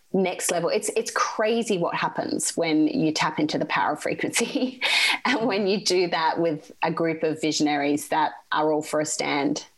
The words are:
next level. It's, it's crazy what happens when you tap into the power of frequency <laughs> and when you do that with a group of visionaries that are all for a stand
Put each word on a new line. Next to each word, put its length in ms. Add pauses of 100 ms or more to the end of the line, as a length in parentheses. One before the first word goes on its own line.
(140)
next 380
level. 180
It's, 260
it's 160
crazy 680
what 160
happens 640
when 320
you 240
tap 280
into 180
the 80
power 280
of 80
frequency 800 (220)
<laughs> 220
and 200
when 220
you 160
do 260
that 300
with 320 (100)
a 100
group 320
of 180
visionaries 680
that 240 (200)
are 200
all 100
for 200
a 40
stand 600 (120)